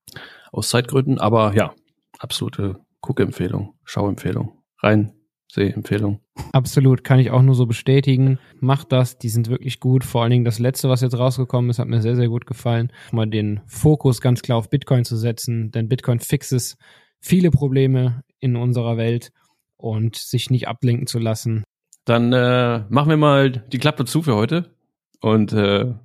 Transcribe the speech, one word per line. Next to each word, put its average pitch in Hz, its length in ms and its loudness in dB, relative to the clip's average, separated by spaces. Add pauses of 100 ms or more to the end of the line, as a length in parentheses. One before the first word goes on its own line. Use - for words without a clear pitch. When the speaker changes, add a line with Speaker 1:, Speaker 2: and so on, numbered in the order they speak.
(520)
Speaker 1:
aus - 180 -6
Zeitgründen. 131 480 0
Aber 107 380 2
ja, 98 180 0 (460)
absolute - 600 -6 (220)
Guckempfehlung, - 720 -4 (120)
Schauempfehlung, 101 680 -4 (260)
rein 107 360 2 (380)
Sehempfehlung. 101 680 -2 (320)
Speaker 2:
Absolut, 131 520 2
kann 131 160 4
ich 123 120 2
auch 123 100 4
nur 131 140 6
so 123 100 2
bestätigen. 131 720 2 (220)
Macht 135 320 -2
das, 127 260 0
die 120 120 -6
sind 113 200 0
wirklich 127 300 -6
gut. 127 240 2
Vor 123 180 -2
allen 117 100 2
Dingen 123 140 4
das 110 140 -2
letzte, 131 300 -2
was 127 120 2
jetzt 127 160 -2
rausgekommen 123 540 0
ist, 117 80 -2
hat - 80 -4
mir 113 140 0
sehr, 117 140 0
sehr 120 140 2
gut 120 160 -4
gefallen. 117 460 -2 (200)
Mal 110 160 0
den 107 380 -2
Fokus 147 560 0
ganz 123 220 2
klar 117 160 0
auf 110 100 -6
Bitcoin 131 360 0
zu 117 120 -4
setzen, 113 540 -4
denn 113 180 -4
Bitcoin 127 300 0
fixes - 580 -4 (420)
viele 180 300 2
Probleme 131 720 2 (160)
in 127 160 0
unserer 120 420 -2
Welt 117 340 -2 (440)
und 110 400 -4
sich - 360 -4
nicht 127 160 0
ablenken 120 400 -2
zu - 100 -6
lassen. 113 460 -2 (420)
Speaker 1:
Dann, 120 260 2
äh, 123 580 2
machen 143 200 2
wir 156 80 4
mal 139 320 4
die 123 300 -6
Klappe 147 260 0
zu 156 160 -2
für 147 140 0
heute 156 400 -2 (440)
und, 110 320 2
äh, 104 420 0 (120)